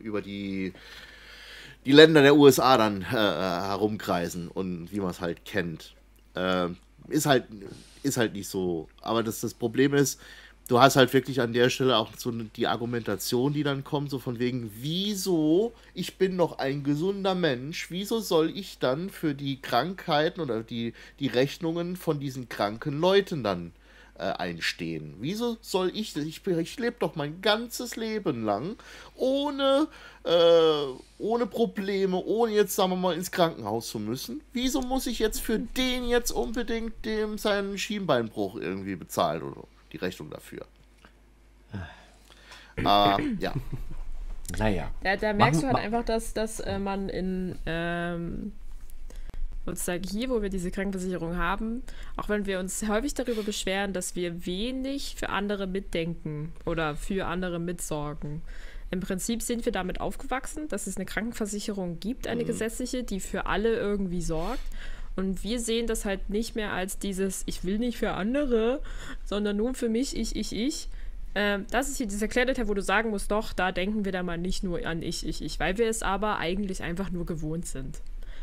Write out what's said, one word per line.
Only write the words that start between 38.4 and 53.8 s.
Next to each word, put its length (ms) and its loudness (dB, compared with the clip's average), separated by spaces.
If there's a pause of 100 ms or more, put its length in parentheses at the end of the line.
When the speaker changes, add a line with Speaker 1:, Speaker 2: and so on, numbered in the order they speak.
Speaker 1:
irgendwie 400 -4
bezahlen 460 0
oder 220 -10 (280)
die 40 -14
Rechnung 340 -6
dafür?“ 340 -12 (2000)
Äh, 80 -2
ja. 680 6 (1080)
Speaker 2:
Naja. 320 2 (120)
Speaker 3:
Da, 140 2
da 160 0
merkst 60 0
Speaker 2:
Machen 220 6
Speaker 3:
du 60 0
halt 100 2
Speaker 2:
ma- 60 0 (160)
Speaker 3:
einfach, 60 -2
dass, 300 -2
dass, 260 -2
äh, 180 -2
man 300 -2
in, 480 -2 (100)
ähm, 840 -4 (1120)
sozusagen 380 -4
hier, 240 -4
wo 140 0
wir 80 -2
diese 200 -4
Krankenversicherung 680 -4
haben, 440 -2 (340)
auch 120 -6
wenn 160 0
wir 160 -2
uns 260 -4
häufig 280 0
darüber 280 -2
beschweren, 500 -2